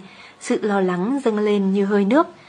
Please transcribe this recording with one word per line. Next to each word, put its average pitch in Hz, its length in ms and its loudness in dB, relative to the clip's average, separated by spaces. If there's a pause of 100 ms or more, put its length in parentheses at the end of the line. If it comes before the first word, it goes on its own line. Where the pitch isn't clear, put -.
(400)
Sự - 220 -4
lo 202 180 0
lắng 190 440 -2
dâng 214 140 0
lên 208 340 0
như 196 120 0
hơi 202 200 2
nước. 277 220 4 (220)